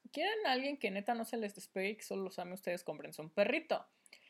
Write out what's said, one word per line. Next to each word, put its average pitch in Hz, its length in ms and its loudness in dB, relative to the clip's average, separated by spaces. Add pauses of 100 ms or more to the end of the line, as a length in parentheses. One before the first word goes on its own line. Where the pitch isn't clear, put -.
(120)
quieren 415 340 2
a 269 80 4
alguien 277 240 0
que 214 140 0
neta 202 240 0
no 226 100 -2
se 247 120 -2
les 202 180 -2
despegue 190 360 -2
y 214 60 -4
que - 60 -14
solo 196 200 -2
los 190 160 -6
ame 180 140 -4
ustedes, 175 300 -2
cómprense 151 380 -8
un 156 80 -8
perrito. 240 580 4 (420)